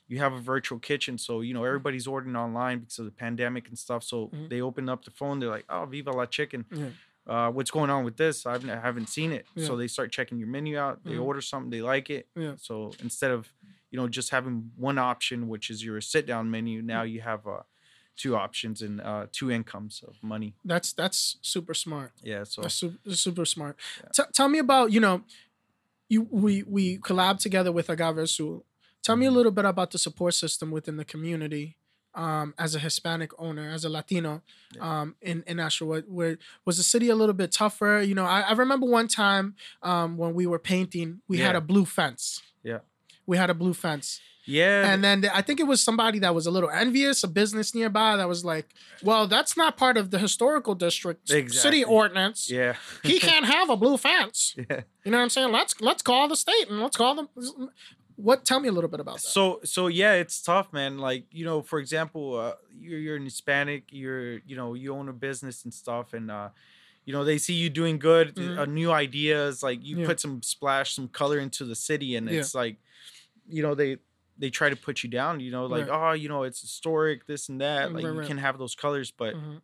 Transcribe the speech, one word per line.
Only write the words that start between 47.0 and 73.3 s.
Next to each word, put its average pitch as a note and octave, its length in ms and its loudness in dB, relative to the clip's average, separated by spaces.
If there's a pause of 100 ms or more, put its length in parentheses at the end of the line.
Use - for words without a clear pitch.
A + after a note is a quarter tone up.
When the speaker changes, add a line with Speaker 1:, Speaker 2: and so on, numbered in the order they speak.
Speaker 2:
a G3 40 0
business G#3 460 0
nearby A3 440 4
that F#3 100 0
was F3 180 -2
like, D#3+ 220 -2 (340)
"Well, G#3+ 240 4
that's A3 320 2
not D#4+ 180 4
part B3+ 220 4
of F#3+ 140 0
the F#3+ 80 2
historical A#3 560 2
district's E3+ 560 -2
Speaker 1:
Exactly. D3 480 4
Speaker 2:
city B3+ 40 4
ordinance. G#3 680 4
Speaker 1:
Yeah. B2 240 2 (260)
Speaker 2:
He F4 180 4
can't D#4 280 6
have D#4 240 4
a A#3 40 4
blue B3 220 6
fence." C#4+ 640 2
Speaker 1:
<laughs> A#2 80 -6
Yeah. B2+ 120 -4 (220)
Speaker 2:
You G3 80 -4
know A#3 60 6
what B3 60 4
I'm A#3+ 80 2
saying? C4 200 2
Let's, B3 300 0
let's C4+ 220 2
call C4 240 6
the D4+ 80 -2
state G4+ 340 2
and G#3 100 -4
let's A#3+ 160 -2
call B3+ 200 4
them. D4+ 120 -6 (880)
What? B3 280 4
Tell C4 160 4
me C4 80 0
a - 20 4
little E3+ 180 0
bit D3 120 -8
about C3 140 -10
that. - 60 -10
Speaker 1:
So, F#3+ 440 2
so F3+ 220 0
yeah, F#3+ 260 6
it's F3 280 2
tough, F#3+ 300 2
man. C#3 280 -4
Like, C3 320 -2
you E3 120 -10
know, D#3+ 180 -2
for D#3 180 -4
example, C#3+ 600 -4
uh, A2+ 140 -4 (260)
you're, E3 200 -10
you're D#3 180 -6
an C#3 80 -8
Hispanic, C#3+ 640 -2
you're, C3 480 -8
you C3 160 -16
know, B2 180 -6
you C3+ 220 -8
own C#3 140 -10
a C3 40 -10
business B2+ 520 -8
and A#2 80 -12
stuff, A#2+ 400 -8
and, A2+ 180 -8
uh, G#2 180 -10 (540)
you C3+ 80 -12
know, C#3+ 140 -2
they D3+ 120 4
see F3 160 -2
you E3+ 160 0
doing D#3+ 300 0
good, D#3+ 360 6
Speaker 2:
Mm-hmm. F3 240 -4
Speaker 1:
uh, C#3+ 60 -2
new D#3+ 260 0
ideas, D3 720 0
like, B2+ 220 -2
you D3+ 160 -6
Speaker 2:
Yeah. E3 60 -2
Speaker 1:
put D#3+ 160 0
some C3 220 -8
splash, C3+ 520 -2
some C3 140 -8
color D3 300 0
into C3+ 260 -6
the A#2 100 -8
city, C#3 400 -4
and A2+ 140 -4
Speaker 2:
Yeah. E3 100 0
Speaker 1:
it's C3+ 160 -4
like, A#2 220 -2 (720)